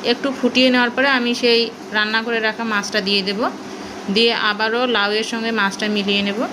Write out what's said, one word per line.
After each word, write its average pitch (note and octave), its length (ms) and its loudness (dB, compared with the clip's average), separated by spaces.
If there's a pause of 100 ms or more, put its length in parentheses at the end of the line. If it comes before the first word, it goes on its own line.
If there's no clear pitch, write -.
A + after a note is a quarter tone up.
একটু B3 280 0
ফুটিয়ে B3+ 380 4
নেওয়ার B3 200 4
পরে B3+ 180 2
আমি A#3+ 260 2
সেই A#3 260 4 (320)
রান্না G#3+ 300 0
করে A#3 180 -2
রাখা A3 240 -2
মাছটা G#3 360 -2
দিয়ে G3+ 220 2
দেব, G3 180 -2 (720)
দিয়ে A#3 200 4 (100)
আবারও G#3+ 440 0
লাউয়ের G#3+ 460 0
সঙ্গে A3+ 200 -4
মাছটা G#3 360 0
মিলিয়ে G3+ 340 0
নেব। G3+ 160 -2 (140)